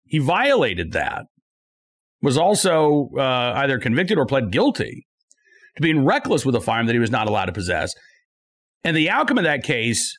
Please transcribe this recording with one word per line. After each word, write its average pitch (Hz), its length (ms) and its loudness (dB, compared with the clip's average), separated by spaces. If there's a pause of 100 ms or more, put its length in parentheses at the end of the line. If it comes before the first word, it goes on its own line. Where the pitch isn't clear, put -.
He 160 120 -2
violated 147 720 0
that, - 340 -6 (960)
was 139 140 2
also, 160 800 2
uh, 127 400 0
either 135 220 0
convicted 170 400 0
or 135 80 2
pled 120 260 0
guilty 175 540 -2 (680)
to - 60 -4
being 156 220 2
reckless 220 400 0
with 131 100 2
a 113 60 0
firearm 117 260 0
that 113 60 2
he 120 60 2
was 113 120 2
not 113 160 0
allowed 104 200 0
to - 60 -4
possess. 87 420 -4 (920)
And 165 100 0
the 156 140 0
outcome 247 300 0
of 190 60 2
that 147 180 0
case 117 560 -2